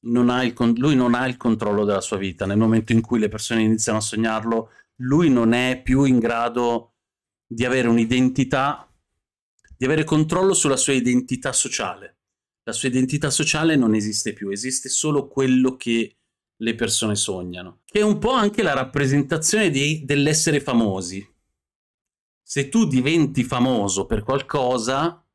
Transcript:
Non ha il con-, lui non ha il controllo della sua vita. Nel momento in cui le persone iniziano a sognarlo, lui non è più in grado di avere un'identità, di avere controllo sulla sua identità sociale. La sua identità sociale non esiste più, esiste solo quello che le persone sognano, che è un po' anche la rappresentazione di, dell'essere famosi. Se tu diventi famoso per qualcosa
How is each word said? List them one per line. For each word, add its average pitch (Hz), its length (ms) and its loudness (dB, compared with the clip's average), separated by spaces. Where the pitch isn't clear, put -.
Non 120 280 2
ha 123 120 0
il 120 100 -2
con-, 117 240 2
lui 139 200 2
non 123 180 2
ha 127 140 -2
il 123 80 -6
controllo 107 480 0
della 101 160 0
sua - 160 -6
vita. 95 280 -6
Nel 101 140 0
momento 113 340 2
in 113 100 4
cui 113 180 0
le 107 80 0
persone 110 340 -2
iniziano 110 360 0
a 107 40 -4
sognarlo, 110 680 -2
lui 143 340 2
non 117 220 4
è 127 300 0
più 131 200 2
in 131 160 4
grado 117 760 -2
di 117 180 -4
avere 127 220 2
un'identità, 127 1040 0
di - 80 -4
avere 151 180 2
controllo 160 520 2
sulla 139 220 0
sua 139 180 0
identità 123 580 0
sociale. 98 640 -6
La 117 80 -8
sua 131 160 -4
identità 131 420 0
sociale 156 460 0
non 113 180 4
esiste 107 380 -4
più, 101 180 -8
esiste 127 380 -6
solo 143 400 -2
quello 131 480 2
che 117 400 -2
le 113 140 -2
persone 110 420 -2
sognano, 90 680 -8
che - 160 -2
è - 20 2
un 208 160 2
po' 233 140 -2
anche 208 300 0
la 156 120 0
rappresentazione 143 960 0
di, 151 340 -2
dell'essere 147 560 0
famosi. 98 640 -2
Se 135 260 -6
tu 226 180 2
diventi 131 580 2
famoso 113 600 -2
per 104 160 -4
qualcosa 131 1000 -2